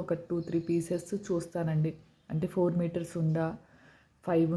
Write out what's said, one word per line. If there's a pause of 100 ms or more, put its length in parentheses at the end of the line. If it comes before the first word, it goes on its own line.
ఒక (140)
టూ, (120)
త్రీ (100)
పీసెస్ (220)
చూస్తానండి. (380)
అంటే,
ఫోర్
మీటర్స్
ఉందా, (760)
ఫైవ్